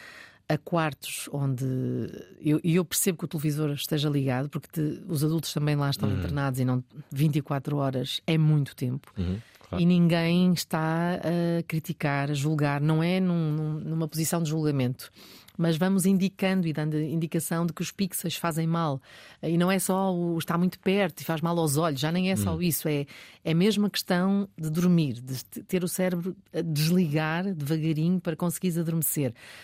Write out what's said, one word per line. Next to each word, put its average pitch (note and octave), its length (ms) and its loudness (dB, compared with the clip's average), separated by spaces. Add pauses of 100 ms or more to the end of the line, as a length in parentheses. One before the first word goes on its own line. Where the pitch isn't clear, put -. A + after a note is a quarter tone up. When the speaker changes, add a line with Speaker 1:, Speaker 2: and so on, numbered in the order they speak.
(480)
Speaker 1:
a D#3 100 2
quartos - 720 -4
onde C3+ 340 -2 (760)
eu, D3+ 240 2
e E3 120 4
eu F3+ 100 4
percebo - 320 -2
que - 80 -8
o - 20 -6
televisor D3+ 440 -2
esteja D3 360 -2
ligado, C3+ 400 0
porque - 200 -8
te-, D3+ 380 -4
os D#3 160 -2
adultos D#3 300 0
também D3 240 0
lá C#3+ 140 0
estão - 180 0
Speaker 2:
Hum. F#2+ 100 0
Speaker 1:
internados C3+ 400 -2
e B2+ 60 2
não, B2+ 180 2 (280)
vinte D3 260 2
e C#3+ 60 0
quatro C#3+ 340 -4
horas C3+ 500 -2
é D#3+ 120 2
muito D3+ 360 4
tempo. C3 440 -6
Speaker 2:
Uhum, F2+ 200 -2 (300)
claro. F3 140 -2
Speaker 1:
E E3+ 40 4
ninguém E3+ 680 4
está E3 600 -2
a E3+ 520 0
criticar, C#3+ 640 -2
a D3 40 0
julgar, C#3+ 460 0
não D#3 220 2
é F3+ 180 2
num, E3+ 320 2
num, D#3 280 -2
numa D#3+ 280 -2
posição E3 340 0
de D3+ 60 -2
julgamento, C#3+ 640 0 (460)
mas E3 200 2
vamos F#3 280 2
indicando F#3+ 600 2
e D#3 60 -2
dando D3+ 280 -2
indicação E3 640 -2
de E3+ 80 -2
que - 80 -8
os - 120 -6
pixels - 420 -4
fazem D#3+ 320 -2
mal. E3 340 0 (400)
E E3 160 0
não F3 140 4
é F#3+ 80 2
só F#3+ 340 0
o F3 240 0
estar E3 220 -2
muito F3+ 220 0
perto F#3+ 400 0
e - 40 -12
faz D#3+ 160 -2
mal E3+ 160 0
aos D3+ 200 2
olhos, D#3 240 0
já D3+ 100 0
nem F#3 220 0
é - 40 0
só D#3+ 200 0
Speaker 2:
Hum. E3 60 -4
Speaker 1:
isso, E3 260 0
é, C#3+ 180 -2 (380)
é D#3+ 100 0
mesmo G3+ 320 4
a F#3+ 40 0
questão G3 580 0 (100)
de D#3+ 100 -4
dormir, E3 540 4
de B2+ 220 -8
te-, - 180 -14
ter F3+ 220 -2
o F3 40 -2
cérebro F3+ 480 -2 (160)
a E3 80 -4
desligar E3 920 2
devagarinho D#3+ 680 0
para E3 140 -4
conseguires F3 420 -2
adormecer. D#3 560 -2 (320)